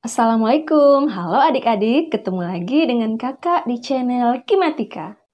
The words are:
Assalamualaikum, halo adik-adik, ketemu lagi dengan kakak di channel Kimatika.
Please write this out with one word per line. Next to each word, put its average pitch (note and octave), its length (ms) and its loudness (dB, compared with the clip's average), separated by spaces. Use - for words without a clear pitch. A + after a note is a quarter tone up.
Assalamualaikum, C#4 1040 4
halo F3+ 240 -4
adik-adik, A#3+ 720 2
ketemu F#3 320 -4
lagi F3+ 480 -2
dengan A3+ 240 -2
kakak C4+ 560 -2
di A#3+ 80 -4
channel B3 640 -2
Kimatika. D4+ 800 -2